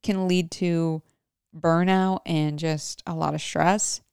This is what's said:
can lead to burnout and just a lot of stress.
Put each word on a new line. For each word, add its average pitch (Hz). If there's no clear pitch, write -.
can 190
lead 180
to 165
burnout 185
and 151
just 156
a 170
lot 156
of 151
stress. 175